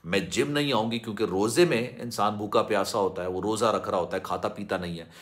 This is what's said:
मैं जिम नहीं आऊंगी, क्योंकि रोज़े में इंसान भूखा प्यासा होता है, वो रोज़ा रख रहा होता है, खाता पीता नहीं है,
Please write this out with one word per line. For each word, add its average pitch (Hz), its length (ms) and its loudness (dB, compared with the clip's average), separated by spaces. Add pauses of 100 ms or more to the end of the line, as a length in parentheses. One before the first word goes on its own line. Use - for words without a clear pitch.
मैं 90 240 0
जिम 139 200 0
नहीं 147 240 0
आऊंगी, 113 260 0
क्योंकि 110 260 -4
रोज़े 107 400 4
में 123 340 0
इंसान 107 380 0
भूखा 107 240 2
प्यासा 101 380 0
होता 95 220 0
है, 90 80 -2
वो 92 120 -2
रोज़ा 110 300 2
रख 101 180 0
रहा 98 100 2
होता 87 180 -2
है, 92 80 -4
खाता 90 240 -4
पीता 101 280 -6
नहीं 87 200 -4
है, 82 100 -12 (140)